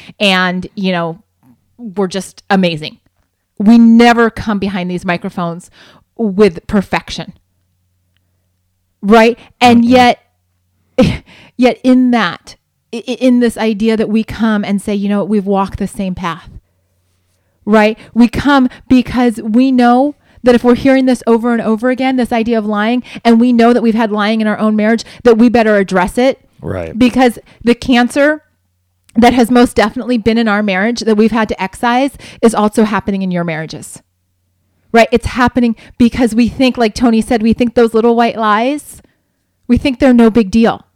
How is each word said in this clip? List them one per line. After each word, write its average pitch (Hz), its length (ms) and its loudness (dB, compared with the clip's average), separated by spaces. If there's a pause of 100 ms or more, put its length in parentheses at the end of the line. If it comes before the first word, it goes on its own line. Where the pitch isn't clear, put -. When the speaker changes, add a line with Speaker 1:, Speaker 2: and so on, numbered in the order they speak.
(200)
Speaker 1:
And, 185 460 -2 (100)
you 190 160 -4
know, 170 300 -6 (560)
we're 202 300 -6
just 185 420 -12
amazing." 170 500 -2 (600)
We 226 180 4
never 233 540 4
come 214 280 -6
behind 185 300 -6
these 180 160 -8
microphones 175 640 -8 (480)
with 196 500 0
perfection, - 640 -6 (1700)
right? 226 360 4 (240)
And 240 220 4
Speaker 2:
Mm-mm. 233 60 0
Speaker 1:
yet, 247 300 4 (800)
<laughs> - 600 -4
yet 240 260 0
in 254 280 4
that, 202 440 -4 (380)
i-, 233 140 -12
i-, 247 120 -6
in 247 200 2
this 233 180 0
idea 220 400 -2
that 208 120 -4
we 220 140 -2
come 214 420 -4
and 196 160 -4
say, 208 140 -6
"You 202 140 -4
know 202 100 -2
what? 175 100 -6
We've 208 160 -2
walked 196 340 -4
the 196 80 -6
same 185 280 -8
path," 170 340 -8 (1160)
right? 214 320 2 (160)
We 233 140 4
come 262 420 0 (180)
because 240 540 0
we 233 300 0
know 247 440 2 (280)
that 247 120 4
if 226 80 0
we're 247 120 4
hearing 262 300 2
this 254 200 -2
over 233 280 0
and 226 80 -2
over 220 280 -2
again, 262 280 -2
this 240 140 -2
idea 233 260 -2
of 208 80 -2
lying, 214 380 -2 (200)
and 233 180 4
we 247 100 2
know 233 220 4
that 226 80 2
we've 226 140 0
had 226 160 -2
lying 214 300 -2
in 214 60 -2
our 208 120 -2
own 214 160 0
marriage, 214 280 0 (200)
that 233 140 4
we 240 120 4
better 220 280 2
address 180 400 -2
it. 254 220 0 (220)
Speaker 2:
Right. - 360 -8
Speaker 1:
Because 247 400 2 (260)
the 240 120 0
cancer 277 680 0 (720)
that 240 180 4
has 240 160 2
most 247 260 2
definitely 226 440 -2
been 226 180 0
in 233 100 0
our 208 140 -2
marriage 208 400 -2
that 220 140 0
we've 214 160 2
had 226 180 -2
to - 120 -8
excise 262 500 -2 (300)
is 226 120 2
also 214 300 0
happening 202 400 -4
in 185 80 -4
your 175 120 -4
marriages. 160 580 -10 (920)
Right? 226 200 4
It's 233 140 0
happening 240 500 0 (220)
because 233 380 0
we 233 120 2
think, 254 300 -2
like 226 180 0
Tony 226 260 0
said, 233 200 -2
we 226 120 2
think 240 220 -2
those 233 180 2
little 233 220 2
white 233 220 0
lies, 226 640 -4 (640)
we 240 100 2
think 269 220 -4
they're 254 140 4
no 233 160 4
big 208 220 0
deal. 226 340 0 (100)